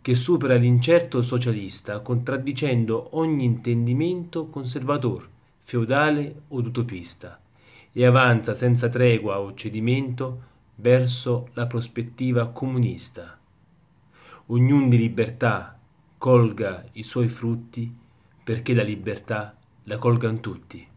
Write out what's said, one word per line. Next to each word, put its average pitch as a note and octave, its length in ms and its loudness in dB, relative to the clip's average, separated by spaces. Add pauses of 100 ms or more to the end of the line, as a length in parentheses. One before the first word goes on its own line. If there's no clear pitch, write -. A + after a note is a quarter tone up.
che B2+ 140 0
supera C3 420 2
l'incerto B2 680 4
socialista, G#2+ 760 -4
contraddicendo B2+ 1160 -2
ogni D#3 280 0
intendimento C3 1000 -2
conservator, B2+ 840 -4 (340)
feudale C#3+ 880 -2
od B2 180 -4
utopista, F#2+ 760 -8 (500)
e B2 140 0
avanza B2 500 6
senza A#2+ 340 2
tregua A2+ 520 2
o G2+ 140 -8
cedimento B2 880 -4 (340)
verso B2 800 0
la A#2+ 120 -4
prospettiva A#2+ 840 -4
comunista. A#2 920 -4 (1080)
Ognun C3 420 4
di A#2+ 100 6
libertà A2 760 -2 (400)
colga A2 760 2
i A2 100 -14
suoi A#2 260 -2
frutti, A#2 640 -6 (520)
perché A#2 300 -2
la A2+ 80 4
libertà G#2 720 -6 (280)
la G#2 140 -8
colgan A#2+ 420 2
tutti. - 460 -14 (100)